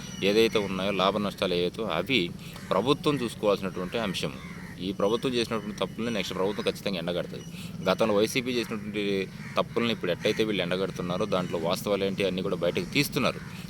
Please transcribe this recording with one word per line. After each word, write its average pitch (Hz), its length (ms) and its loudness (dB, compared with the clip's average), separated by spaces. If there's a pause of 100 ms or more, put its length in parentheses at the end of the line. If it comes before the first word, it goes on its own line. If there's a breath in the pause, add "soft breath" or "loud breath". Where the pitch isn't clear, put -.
(240 loud breath)
ఏదైతే 107 360 6
ఉన్నాయో, 95 320 0
లాభ 98 260 4
నష్టాలు 98 360 0
ఏవైతే 87 300 0
అవి 95 460 2 (400 loud breath)
ప్రభుత్వం 131 520 2
చూసుకోవాల్సినటువంటి 95 760 0
అంశం. 90 360 -2 (460)
ఈ 92 120 -4
ప్రభుత్వం 110 420 2
చేసినటువంటి 107 440 -2
తప్పుల్ని 110 360 -2
నెక్స్ట్ 95 220 -2
ప్రభుత్వం 98 280 0
ఖచ్చితంగా 95 340 -2
ఎండగడుతుంది. 82 460 -2 (460 loud breath)
గతంలో 107 260 4
వైసీపీ 117 360 2
చేసినటువంటి 104 800 -2 (280 loud breath)
తప్పుల్ని 113 360 2
ఇప్పుడు 95 180 0
ఎట్టయితే 104 320 2
వీళ్ళు 101 200 0
ఎండగడుతున్నారో 90 640 0
దాంట్లో 92 340 0
వాస్తవాలు 95 440 0
ఏంటి 98 220 0
అన్నీ 92 160 0
కూడా 98 140 0
బయటకు 87 300 0
తీస్తున్నారు. 131 540 0 (300 loud breath)